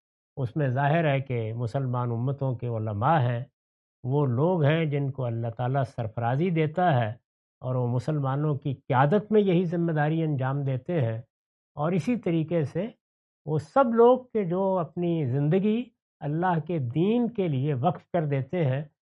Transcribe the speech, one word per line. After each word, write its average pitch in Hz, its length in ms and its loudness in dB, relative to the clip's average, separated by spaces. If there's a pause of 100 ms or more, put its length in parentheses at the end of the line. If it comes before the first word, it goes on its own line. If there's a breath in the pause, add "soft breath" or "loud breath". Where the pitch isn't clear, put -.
(360)
اس 135 200 -4
میں 147 120 0
ظاہر 143 420 2
ہے 139 100 0
کہ 117 340 -4
مسلمان 123 560 -2
امتوں 127 440 -2
کے 123 120 -8
علماء 113 540 0
ہیں، 120 240 -2 (600)
وہ 139 220 0
لوگ 151 380 2
ہیں 156 200 2
جن 143 260 -2
کو 131 140 -6
اللہ 117 320 -4
تعالیٰ 127 280 0
سرفرازی 120 680 -2
دیتا 160 500 2
ہے 110 120 0 (480)
اور 127 140 -6
وہ 123 140 0
مسلمانوں 139 680 -2
کی 127 200 -4
قیادت 147 580 2
میں 208 80 6
یہی 185 240 2
ذمہ 170 280 0
داری 156 300 0
انجام 139 400 -2
دیتے 135 380 -2
ہیں۔ 113 180 -2 (560)
اور 156 180 -2
اسی 220 240 0
طریقے 165 480 0
سے 170 220 -4 (600)
وہ 156 120 -2
سب 269 260 2 (100)
لوگ 240 240 8 (140)
کہ 214 120 0
جو 185 340 0
اپنی 170 480 -2
زندگی 185 580 2 (360)
اللہ 165 460 -2
کے 175 120 -4
دین 185 500 2
کے 190 200 -2
لیے 143 260 0
وقف 156 380 -2
کر 160 140 0
دیتے 143 380 -2
ہیں 135 200 0 (180)